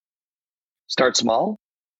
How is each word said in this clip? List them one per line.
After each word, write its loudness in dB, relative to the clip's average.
Start 0
small, 0